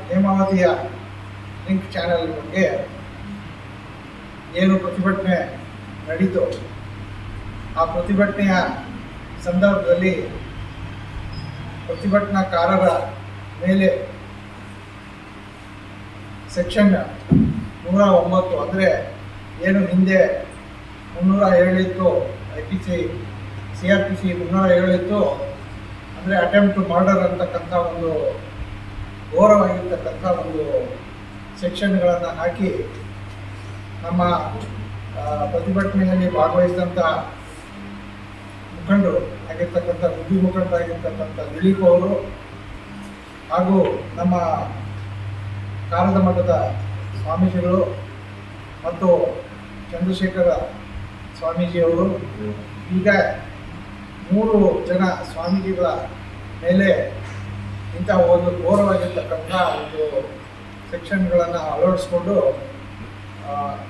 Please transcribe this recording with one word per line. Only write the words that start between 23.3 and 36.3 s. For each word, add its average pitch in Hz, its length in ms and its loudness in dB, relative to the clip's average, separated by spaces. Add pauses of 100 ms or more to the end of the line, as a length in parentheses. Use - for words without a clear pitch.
ಸಿ 180 160 -4
ಆರ್ 196 140 4
ಪಿ 190 120 -2
ಸಿ 185 80 0 (140)
ಮುನ್ನೂರ 185 220 2 (140)
ಏಳು 185 200 4
ಇತ್ತು, 202 220 0 (960)
ಅಂದ್ರೆ 185 180 -2 (100)
ಅಟೆಂಪ್ಟ್ 202 300 6
ಟು 196 140 2
ಮರ್ಡರ್ 185 380 6
ಅಂತಕ್ಕಂಥ 175 460 -2 (180)
ಒಂದು 165 180 -2 (1300)
ಘೋರವಾಗಿರ್ತಕ್ಕಂಥ 180 880 4 (160)
ಒಂದು 156 240 -2 (960)
ಸೆಕ್ಷನ್ಗಳನ್ನ 175 680 2 (120)
ಹಾಕಿ 175 300 0 (1400)
ನಮ್ಮ, 175 160 2 (1000)
ಆ, 147 40 -6 (300)
ಪ್ರತಿಭಟನೆಯಲ್ಲಿ 185 760 2 (100)